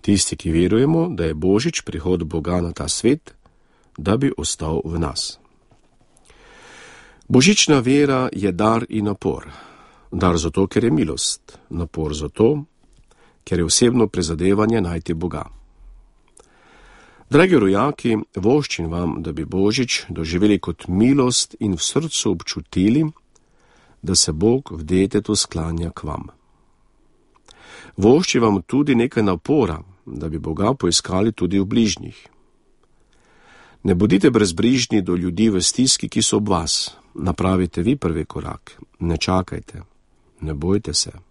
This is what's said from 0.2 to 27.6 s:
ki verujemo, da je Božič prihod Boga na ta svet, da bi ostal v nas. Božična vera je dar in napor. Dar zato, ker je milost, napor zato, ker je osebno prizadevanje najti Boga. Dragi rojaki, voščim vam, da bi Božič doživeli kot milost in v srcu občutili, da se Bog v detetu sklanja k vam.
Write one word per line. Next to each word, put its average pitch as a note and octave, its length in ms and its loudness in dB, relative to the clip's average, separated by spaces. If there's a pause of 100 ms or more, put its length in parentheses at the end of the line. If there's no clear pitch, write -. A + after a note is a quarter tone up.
ki - 140 -6
verujemo, A#2+ 580 2
da F2 160 -4
je D#2+ 100 -2
Božič G2+ 480 0
prihod F2 420 -4
Boga E2 360 -4
na F2 120 -4
ta - 160 -8
svet, - 460 -2 (640)
da G2 180 0
bi C3+ 200 0
ostal D#2+ 480 -4
v E2 140 -6
nas. - 400 -6 (1900)
Božična D3 520 6
vera C3 520 2
je G2 200 -2
dar A2 360 2
in G#2+ 160 -2
napor. G2 460 -4 (600)
Dar F2+ 280 2
zato, E2+ 280 0
ker - 180 0
je A#2 60 4
milost, - 680 -4 (100)
napor D#2+ 460 -6
zato, A2 500 0 (800)
ker F2+ 140 -2
je F2 60 2
osebno A#2 440 4
prizadevanje F#2+ 720 0
najti E2+ 340 -4
Boga. E2 300 -6 (1900)
Dragi E3+ 280 6
rojaki, A2 580 2 (200)
voščim G#2 520 0
vam, E2+ 340 -4
da E2 100 -8
bi D#2 120 -6
Božič G#2+ 640 -2
doživeli F2+ 500 0
kot - 300 -10
milost B2 720 2
in G2+ 160 0
v - 60 -6
srcu - 480 -2
občutili, F#2 720 0 (1000)
da F#2+ 120 -2
se - 180 0
Bog A2+ 400 0
v D#2+ 100 -10
detetu F#2+ 540 0
sklanja E2 540 -4
k - 180 -12
vam. - 220 -10 (1700)